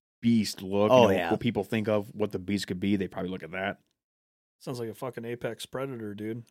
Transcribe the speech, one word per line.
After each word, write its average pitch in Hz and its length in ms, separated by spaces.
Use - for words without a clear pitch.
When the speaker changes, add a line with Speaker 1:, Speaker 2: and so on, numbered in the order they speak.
Speaker 1:
beast 113 400
look. 101 300
Speaker 2:
Oh, 127 120
Speaker 1:
You 107 40
know, 95 60
Speaker 2:
yeah. 85 180
Speaker 1:
what 87 80
people 107 240
think 110 240
of 107 260
what 104 200
the 95 60
beast 92 280
could 92 140
be, 101 160
they 92 100
probably 92 240
look 90 120
at 80 80
that. 95 280
Speaker 3:
Sounds 135 160
like 117 120
a 107 40
fucking 120 300
apex 117 420
predator, 123 480
dude. 110 380